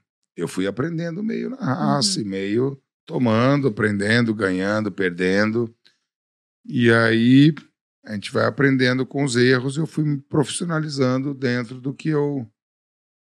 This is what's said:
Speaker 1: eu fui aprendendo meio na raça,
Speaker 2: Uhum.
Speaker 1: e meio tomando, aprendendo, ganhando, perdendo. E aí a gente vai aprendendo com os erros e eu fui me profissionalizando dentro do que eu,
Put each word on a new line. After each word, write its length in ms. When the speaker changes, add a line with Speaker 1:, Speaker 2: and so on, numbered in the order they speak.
Speaker 1:
eu 100
fui 200
aprendendo 560
meio 280
na 60
raça, 640
Speaker 2:
Uhum. 60
Speaker 1:
e 20
meio 540
tomando, 640
aprendendo, 680
ganhando, 560
perdendo. 840
E 280
aí 640
a 100
gente 180
vai 140
aprendendo 600
com 180
os 120
erros 400
e 40
eu 60
fui 180
me 120
profissionalizando 1160
dentro 460
do 140
que 140
eu, 400